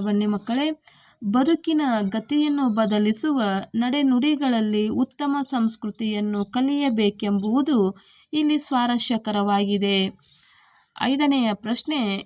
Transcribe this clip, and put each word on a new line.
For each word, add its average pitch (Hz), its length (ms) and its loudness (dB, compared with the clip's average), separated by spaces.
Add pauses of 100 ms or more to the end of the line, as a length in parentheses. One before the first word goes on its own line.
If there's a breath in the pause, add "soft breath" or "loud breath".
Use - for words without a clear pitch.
ಬನ್ನಿ 208 260 0
ಮಕ್ಕಳೇ. 233 420 -2 (540 soft breath)
ಬದುಕಿನ 302 600 2 (200)
ಗತಿಯನ್ನು 285 640 0
ಬದಲಿಸುವ 220 720 0 (340)
ನಡೆನುಡಿಗಳಲ್ಲಿ 247 1120 0
ಉತ್ತಮ 277 540 -2
ಸಂಸ್ಕೃತಿಯನ್ನು 214 1000 -2
ಕಲಿಯಬೇಕೆಂಬುದು 226 1300 0 (540 soft breath)
ಇಲ್ಲಿ 302 260 2
ಸ್ವಾರಸ್ಯಕರವಾಗಿದೆ. 208 1400 0 (1000 soft breath)
ಐದನೆಯ 269 580 0
ಪ್ರಶ್ನೆ, 247 460 -6 (260)